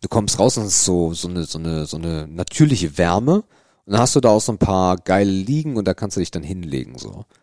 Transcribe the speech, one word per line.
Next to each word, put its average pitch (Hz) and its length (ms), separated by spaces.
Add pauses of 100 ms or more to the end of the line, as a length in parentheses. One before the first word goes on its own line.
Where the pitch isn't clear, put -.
Du 92 60
kommst 104 320
raus 113 180
und 107 80
es 98 120
ist - 80
so, 87 280
so 87 140
eine, 87 180
so - 140
eine, 80 280
so 80 100
eine 80 300
natürliche 90 680
Wärme. 110 460 (420)
Und 101 80
dann 113 80
hast 120 140
du 143 60
da 123 80
auch 107 120
so - 120
ein 98 40
paar 92 400
geile 98 320
Liegen 131 480
und 101 100
da 92 60
kannst - 220
du 95 60
dich 85 100
dann 85 100
hinlegen, 71 560
so. 55 280 (180)